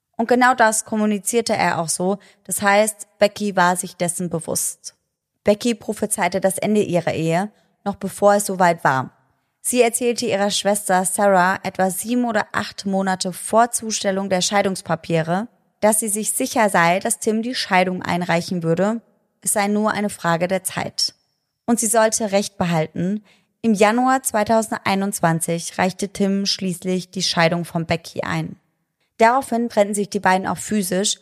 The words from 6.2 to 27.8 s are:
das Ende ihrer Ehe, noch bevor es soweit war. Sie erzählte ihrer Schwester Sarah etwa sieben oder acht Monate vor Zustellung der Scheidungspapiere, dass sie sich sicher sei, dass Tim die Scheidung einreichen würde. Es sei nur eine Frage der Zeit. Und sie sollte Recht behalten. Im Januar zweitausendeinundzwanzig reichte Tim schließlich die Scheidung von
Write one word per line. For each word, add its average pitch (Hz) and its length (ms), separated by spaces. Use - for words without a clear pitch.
das 190 200
Ende 208 220
ihrer 165 320
Ehe, 165 380
noch 196 120
bevor 202 400
es 208 100
soweit 180 380
war. 131 280
Sie 240 220
erzählte 233 460
ihrer 202 240
Schwester 196 520
Sarah 190 600
etwa 190 260
sieben 240 360
oder 214 280
acht - 320
Monate 190 480
vor 233 380
Zustellung 196 580
der 180 120
Scheidungspapiere, 180 1080
dass 214 180
sie 226 100
sich 214 220
sicher 247 380
sei, 175 300
dass - 200
Tim 220 220
die 247 140
Scheidung 185 480
einreichen 175 600
würde. 185 380
Es - 120
sei 202 140
nur 208 240
eine 202 180
Frage 170 380
der 190 160
Zeit. - 520
Und 233 140
sie 226 80
sollte 220 440
Recht 202 260
behalten. 175 680
Im 220 80
Januar 247 500
zweitausendeinundzwanzig 196 1500
reichte 190 320
Tim 196 360
schließlich 185 680
die 180 120
Scheidung 170 400
von 165 220